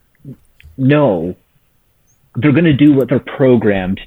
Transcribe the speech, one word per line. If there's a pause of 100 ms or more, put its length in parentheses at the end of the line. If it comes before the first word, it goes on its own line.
(760)
"No, (1000)
they're
gonna
do
what
they're
programmed